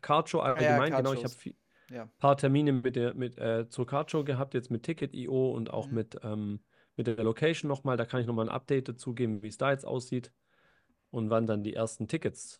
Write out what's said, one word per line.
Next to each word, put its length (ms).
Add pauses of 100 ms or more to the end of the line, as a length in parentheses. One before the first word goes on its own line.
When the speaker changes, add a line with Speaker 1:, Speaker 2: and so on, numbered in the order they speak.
Speaker 1:
Cardshow 380 (120)
Speaker 2:
Ah 40
ja, 20
Speaker 1:
allgemein, 380
genau, 180
ich 100
hab 0
Speaker 2:
Cardshows. 120
Speaker 1:
viel 200 (340)
Speaker 2:
Ja. 160 (140)
Speaker 1:
paar 180
Termine 360
mit 220
der, 200
mit, 240
äh, 300
zur 180
Cardshow 360
gehabt, 300
jetzt 180
mit 120
Ticket 320
I 140
O 220
und 200
auch 160
Speaker 2:
Mhm. 40
Speaker 1:
mit, 320
ähm, 360 (380)
mit 100
der 160
Location 460
nochmal. 280
Da 80
kann 160
ich 60
nochmal 220
ein 60
Update 340
dazu 260
geben, 280
wie 60
es 80
da 140
jetzt 140
aussieht 460 (800)
und 200
wann 160
dann 160
die 120
ersten 320
Tickets 520